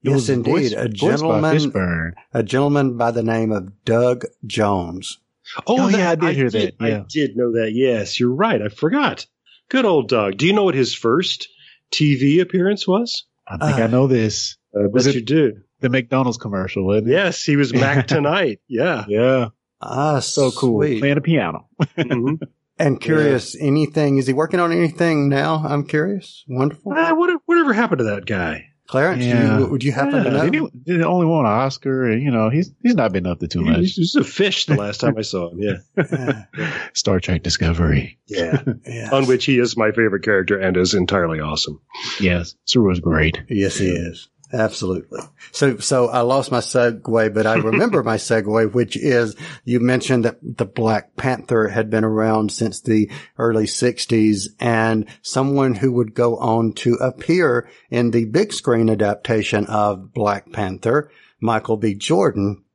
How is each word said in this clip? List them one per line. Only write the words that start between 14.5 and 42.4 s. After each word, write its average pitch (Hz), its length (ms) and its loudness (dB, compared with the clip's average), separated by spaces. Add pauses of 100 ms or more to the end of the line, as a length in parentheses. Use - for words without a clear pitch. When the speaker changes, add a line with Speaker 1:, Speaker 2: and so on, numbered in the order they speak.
Speaker 3:
I 104 120 0
Speaker 1:
Was 120 180 2
Speaker 3:
bet 139 100 2
Speaker 1:
it 127 40 -2
Speaker 3:
you 113 60 -8
do. 135 280 2 (280)
Speaker 1:
the 131 80 0
McDonald's 127 480 0
commercial, 95 480 -4
wasn't 107 240 2
it? - 20 4
Speaker 3:
Yes, 180 320 0
he 147 140 0
was 131 160 0
Mac 139 340 2
Speaker 1:
<laughs> 147 80 0
Speaker 3:
Tonight. 151 520 0
Yeah. 127 420 -2
Speaker 1:
Yeah. 120 400 2 (320)
Speaker 2:
Ah, 143 380 -2
Speaker 1:
So 131 320 0
cool. 117 300 0
Speaker 2:
sweet. 139 180 0
Speaker 1:
Playing 139 160 0
the 147 60 0
piano. 120 520 -2
<laughs> - 240 -4
Speaker 3:
Mm-hmm. 139 460 -2 (380)
Speaker 2:
And 143 140 2
Speaker 3:
Yeah. - 100 -14
Speaker 2:
curious, 147 540 0
anything, 147 580 2
is 127 100 0
he 131 60 0
working 160 280 0
on 170 100 0
anything 165 580 2
now? 151 380 0
I'm 147 180 -2
curious. 180 640 -4
Wonderful. 139 460 -4
Speaker 3:
Uh, 330 200 2
what, 339 320 0
whatever 330 280 2
happened 202 260 0
to 117 60 0
that 101 200 -4
guy? 87 420 -6 (200)
Speaker 2:
Clarence, 139 380 0
Speaker 1:
Yeah. 120 320 2
Speaker 2:
do - 80 4
you, 123 40 -6
would 127 140 -2
you 143 80 0
happen 277 320 0
to 131 60 0
Speaker 3:
Yeah. - 80 -
Speaker 2:
know? 151 120 2
Speaker 1:
Did 233 60 0
he, 311 120 -2 (180)
did 175 140 0
he 165 40 2
only 175 240 2
won 160 180 2
an 107 60 4
Oscar? 131 580 0
And, 117 140 0
you 143 80 0
know, 110 180 2
he's, 156 220 0 (100)
he's 240 140 2
not 113 160 2
been 90 160 -2
up 87 120 -4
to 85 80 -6
too 85 160 -2
Speaker 3:
He, 80 60 2
Speaker 1:
much. 175 220 2
Speaker 3:
he 190 100 -2
was 170 140 0
a 294 80 4
fish - 420 -2
the 147 100 2
last 104 260 -4
time 117 160 2
I 110 60 -4
saw 90 280 -6
him. 85 80 -12
Yeah. 101 180 -2 (180)
Speaker 2:
<laughs> 185 100 0 (520)
Yeah. 156 200 -8 (160)
Speaker 1:
Star 98 260 0
Trek 87 240 -4
Discovery. 82 720 0 (100)
Speaker 3:
Yeah. 92 360 -2 (240)
Speaker 2:
Yes. 113 260 -8
Speaker 3:
On 135 140 2
which 127 180 2
he 131 140 2
is 120 180 0
my 107 140 2
favorite 104 320 0
character 98 340 2
and 92 200 0
is 90 160 2
entirely 87 480 0
awesome. 76 400 -6 (380)
Speaker 1:
Yes. 87 360 -2 (100)